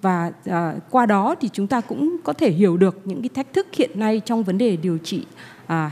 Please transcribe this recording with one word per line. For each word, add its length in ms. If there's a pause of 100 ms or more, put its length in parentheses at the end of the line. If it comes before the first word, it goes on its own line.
và, 300 (140)
ờ, 280 (160)
qua 160
đó 340
thì 120
chúng 140
ta 140
cũng 440
có 80
thể 180
hiểu 260
được 280
những 180
cái 60
thách 240
thức 200
hiện 220
nay 300
trong 180
vấn 160
đề 180
điều 220
trị, 240 (440)
à, 260